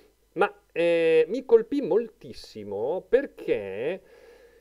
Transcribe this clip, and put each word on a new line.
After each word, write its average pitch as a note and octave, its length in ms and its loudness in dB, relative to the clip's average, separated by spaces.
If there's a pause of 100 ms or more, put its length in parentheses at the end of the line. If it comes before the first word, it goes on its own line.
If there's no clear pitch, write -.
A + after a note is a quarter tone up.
(340)
ma, F#3+ 180 0 (200)
eh, E3 560 2
mi A#3 180 -8
colpì A#3 360 4
moltissimo D3+ 1300 -4
perché C3 920 -2 (600)